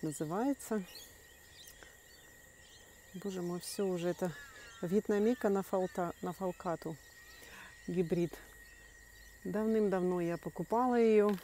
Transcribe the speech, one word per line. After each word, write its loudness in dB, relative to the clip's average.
называется. -2
Боже -6
мой, -2
все -4
уже 0
это 0
вьетнамика 2
на 2
фалта-, -2
на -4
фалкату -4
гибрид. 2
Давным-давно 2
я 0
покупала 0
ее, 6